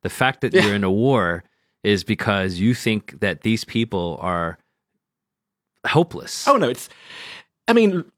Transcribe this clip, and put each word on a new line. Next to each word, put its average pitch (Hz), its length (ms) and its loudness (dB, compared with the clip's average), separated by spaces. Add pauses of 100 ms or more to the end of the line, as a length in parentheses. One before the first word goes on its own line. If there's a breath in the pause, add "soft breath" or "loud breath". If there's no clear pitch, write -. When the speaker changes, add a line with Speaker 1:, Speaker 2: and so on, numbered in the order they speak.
Speaker 1:
The 139 80 -4
fact - 320 0
that 131 120 -2
Speaker 2:
Yeah. 185 120 6
Speaker 1:
you're 101 100 0
in 104 80 0
a 95 80 2
war 101 500 2 (400)
is 101 220 2
because 95 560 -2
you 113 140 2
think 110 460 -4
that 92 220 -2
these 110 220 -2
people 92 560 -4
are 85 380 -4 (1300)
hopeless. - 600 -2
Speaker 2:
Oh, 285 100 6
no, 175 120 2
it's, - 200 -6 (800 loud breath)
I 233 40 4
mean 202 320 4 (140)